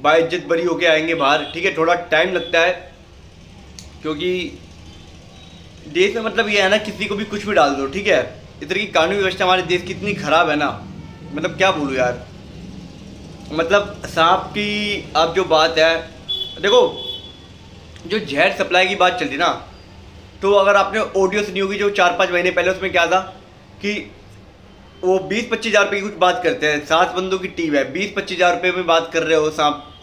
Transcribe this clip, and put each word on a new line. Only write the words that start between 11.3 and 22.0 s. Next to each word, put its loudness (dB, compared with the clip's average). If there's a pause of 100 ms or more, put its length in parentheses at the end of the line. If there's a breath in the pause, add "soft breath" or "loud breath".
मतलब -4
क्या 4
बोलूँ -2
यार, -2 (1300)
मतलब 0
सांप 2
की -4
अब 2
जो 2
बात 2
है, 6 (680)
देखो 6 (1200)
जो -4
जहर 0
supply 2
की -2
बात 2
चल -2
रही -6
ना, 2 (960)
तो 2
अगर 6
आपने 2 (160)
audio 2
सुनी -4
होगी -4
जो 2
चार 2